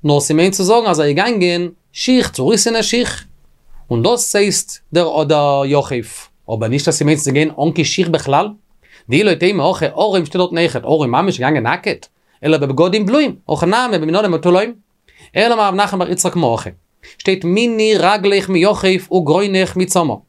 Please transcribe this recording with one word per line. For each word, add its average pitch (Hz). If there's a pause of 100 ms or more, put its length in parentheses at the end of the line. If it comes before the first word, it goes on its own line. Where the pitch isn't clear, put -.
נאר 147
זיי 151
מיינט 190
צו 190
זאגן, 220
אז 170
ער 147
געגאנגען, 175 (240)
שיך, -
צוריס 202
אין 226
דער 226
שיך. - (680)
און 117
דאס 220
הייסט 202 (140)
דער, 156
דער 143
יחף. 139 (200)
אבער 113
נישט, 143
אז 151
זיי 151
מיינט 151
צו 139
גיין, 151 (160)
אנקין 165
שיך 170
בכלל. 156 (600)
די 151
לויטע 175
אימא, 190
אויך, 170
ארום 175
שטייט 147
דארט 180
נישט, 165
ארום, 147
מאמע, 160
איז -
געגאנגען 135
נאקעט. 160 (380)
אלא 156
בבגדים 160
בלויים, 269 (120)
אויך 151
נאמע, 214
במנהלה 175
המתולעים. 180 (640)
אלא 233
אמר 214
רב 185
נחמן 202
בר 175
יצחק 180
מויכר. 117 (480)
שטייט, 190
מיני 220
רגלך 196
מיחף 190
וגרונך 185
מצמא. 180 (140)